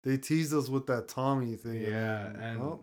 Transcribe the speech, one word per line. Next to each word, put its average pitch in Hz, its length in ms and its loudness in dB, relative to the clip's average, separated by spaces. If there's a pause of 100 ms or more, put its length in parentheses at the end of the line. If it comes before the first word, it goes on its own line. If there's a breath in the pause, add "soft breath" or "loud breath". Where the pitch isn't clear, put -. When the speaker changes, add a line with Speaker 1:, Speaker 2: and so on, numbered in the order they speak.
Speaker 1:
they 135 140 2
teased 156 380 2
us 131 140 2
with 135 180 0
that 120 200 0
Tommy 131 480 0
thing, 113 220 -6
and 110 80 -2
Speaker 2:
Yeah, 107 480 0
Speaker 1:
then, 107 80 -10
Speaker 2:
and 113 220 -4
Speaker 1:
oh. 156 200 -4